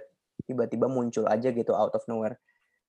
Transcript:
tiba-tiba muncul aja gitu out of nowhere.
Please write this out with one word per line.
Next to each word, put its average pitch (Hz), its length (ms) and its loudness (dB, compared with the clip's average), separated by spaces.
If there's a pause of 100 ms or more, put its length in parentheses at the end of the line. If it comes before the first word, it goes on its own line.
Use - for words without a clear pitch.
(460)
tiba-tiba 120 400 0
muncul 120 400 0
aja 113 240 2
gitu 117 240 0
out 101 240 2
of - 80 -10
nowhere. 110 320 -4 (500)